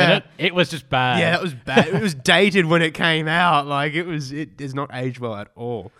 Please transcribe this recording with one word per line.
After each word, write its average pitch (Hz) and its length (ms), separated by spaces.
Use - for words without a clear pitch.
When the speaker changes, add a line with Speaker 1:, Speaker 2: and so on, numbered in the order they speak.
Speaker 1:
a 175 40
minute, 196 160
it 175 160
was 175 140
just 156 200
bad. 127 320
Speaker 2:
Yeah, 165 120
that 175 100
was 170 120
bad. 131 340
It 196 140
Speaker 1:
<laughs> - 0
Speaker 2:
was 185 120
dated 180 520
when 165 160
it 160 120
came 160 340
out. 160 380
Like, 143 280
it 170 100
was, 151 280
it 147 280
is 135 140
not 139 180
aged 127 260
well 120 160
at 101 220
all. 117 440